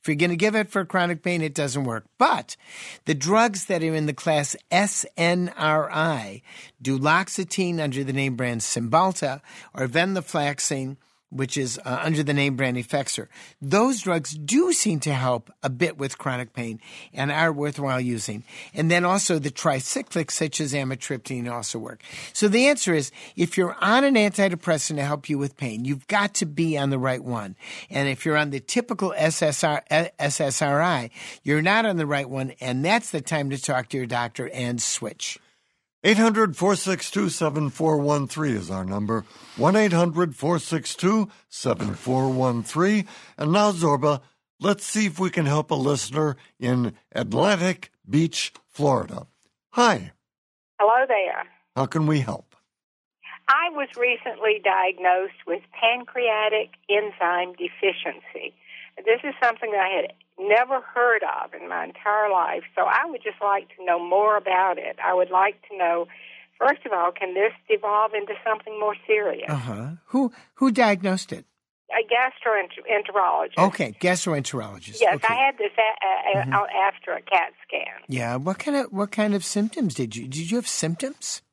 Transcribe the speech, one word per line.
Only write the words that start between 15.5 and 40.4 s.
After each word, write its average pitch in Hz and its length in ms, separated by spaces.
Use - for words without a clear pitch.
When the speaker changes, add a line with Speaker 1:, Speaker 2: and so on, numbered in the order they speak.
Speaker 1:
a 135 60
bit 147 280
with 135 180
chronic 127 360
pain 117 280
and 139 200
are 160 200
worthwhile 143 480
using. 117 440
And - 160
then 175 160
also 180 360
the 143 100
tricyclics 147 800
such - 300
as 143 140
amitriptyline 131 800
also 120 280
work. - 240
So - 140
the 233 220
answer 277 260
is, 143 160
if - 240
you're 175 220
on 233 240
an 277 100
antidepressant 185 800
to 143 80
help 143 260
you 147 80
with 139 200
pain, 117 280
you've 135 220
got 202 280
to 185 120
be 156 320
on 139 120
the 135 100
right 127 240
one. 107 320
And 139 180
if 131 160
you're 156 120
on 151 140
the 135 100
typical 214 560
S 160 260
S 151 220
R, 147 260
uh, 160 140
S 143 200
S 139 220
R 143 180
I, 151 300
you're 151 200
not 208 220
on 202 120
the 156 100
right 139 240
one, 131 300
and 127 240
that's 220 260
the 156 100
time 143 300
to 139 100
talk 127 280
to - 80
your 127 100
doctor 120 440
and 123 300
switch. - 600
Speaker 2:
Eight 208 120
hundred 220 360
four 190 220
six - 340
two 196 200
seven 151 400
four 156 260
one 143 300
three 151 260
is 92 180
our 95 140
number. 104 400
One 156 180
eight 208 200
hundred 170 420
four 165 220